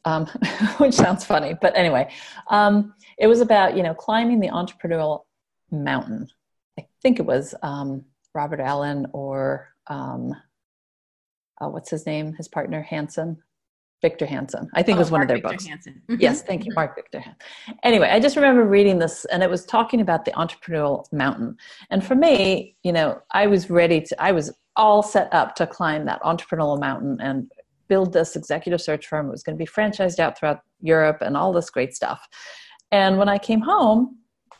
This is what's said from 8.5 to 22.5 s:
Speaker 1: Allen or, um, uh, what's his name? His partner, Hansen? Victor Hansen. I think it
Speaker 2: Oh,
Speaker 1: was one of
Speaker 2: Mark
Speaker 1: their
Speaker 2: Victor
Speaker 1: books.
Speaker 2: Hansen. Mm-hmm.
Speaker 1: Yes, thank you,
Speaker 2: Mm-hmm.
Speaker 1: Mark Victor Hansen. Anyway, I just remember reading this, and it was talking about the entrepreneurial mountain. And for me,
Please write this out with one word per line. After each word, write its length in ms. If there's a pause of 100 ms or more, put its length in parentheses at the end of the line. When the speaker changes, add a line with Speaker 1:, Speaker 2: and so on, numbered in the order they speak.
Speaker 1:
Allen 540
or, 560 (160)
um, 480 (1300)
uh, 80
what's 220
his 160
name? 260
His 140
partner, 340
Hansen? 560 (640)
Victor 240
Hansen. 480
I 100
think 140
it 20
Speaker 2:
Oh, 40
Speaker 1:
was 80
one 100
of 80
Speaker 2:
Mark 0
Speaker 1:
their 80
Speaker 2:
Victor 140
Speaker 1:
books. 140
Speaker 2:
Hansen. 440
Mm-hmm. 120
Speaker 1:
Yes, 200
thank 240
you, 60
Speaker 2:
Mm-hmm. 40
Speaker 1:
Mark 220
Victor 240
Hansen. 180 (440)
Anyway, 260
I 100
just 160
remember 300
reading 340
this, 320
and 100
it 80
was 160
talking 360
about 240
the 60
entrepreneurial 840
mountain. 420 (340)
And 160
for 80
me, 720